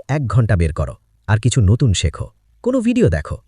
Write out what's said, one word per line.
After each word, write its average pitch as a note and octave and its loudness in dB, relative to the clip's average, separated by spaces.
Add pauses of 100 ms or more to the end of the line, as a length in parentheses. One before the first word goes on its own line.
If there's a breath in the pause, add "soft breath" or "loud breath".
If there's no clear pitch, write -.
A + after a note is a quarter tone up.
এক D3+ -2
ঘন্টা G#2 2
বের E2 0
করো, C#2 -6 (320)
আর G#2+ 2
কিছু B2 0
নতুন G#2+ 2
শেখো। - -4 (360)
কোনো B3+ 0
ভিডিও A3+ 2
দেখো, D#2 -4 (100)